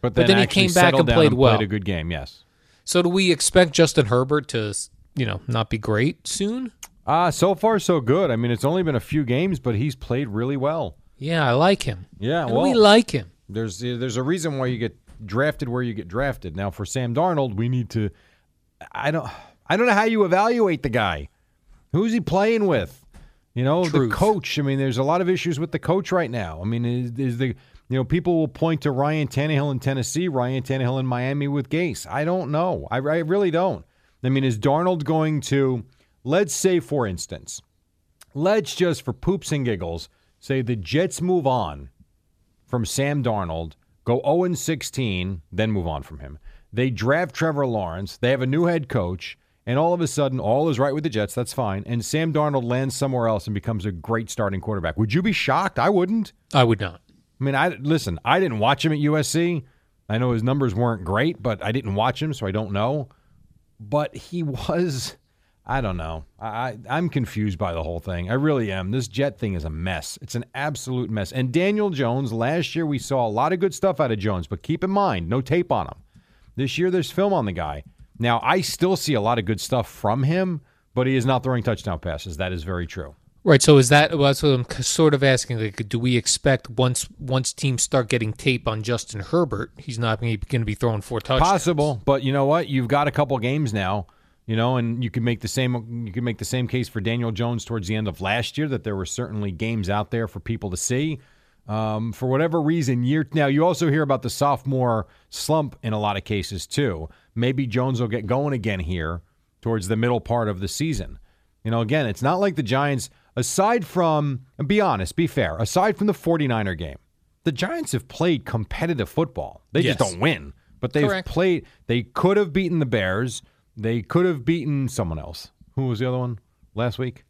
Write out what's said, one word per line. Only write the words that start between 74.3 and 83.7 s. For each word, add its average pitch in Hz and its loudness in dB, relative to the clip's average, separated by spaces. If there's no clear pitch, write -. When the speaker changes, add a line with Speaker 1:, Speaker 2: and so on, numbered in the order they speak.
Speaker 1:
but - -8
keep 160 -2
in 190 -2
mind, 170 0
no 123 0
tape 165 0
on 98 0
him. - -16
This 135 -2
year 180 2
there's 180 0
film 196 2
on 143 0
the 98 -2
guy. 76 -6
Now, 117 2
I 175 2
still 180 0
see 156 -2
a 110 2
lot 113 2
of 98 -4
good 98 -2
stuff 120 -2
from 113 -2
him, 170 0
but 127 0
he 135 2
is 123 2
not 127 2
throwing 127 -2
touchdown 98 -2
passes. 80 -8
That 92 -4
is 87 -6
very 87 -6
true. 76 -12
Speaker 2:
Right, 143 8
so 151 8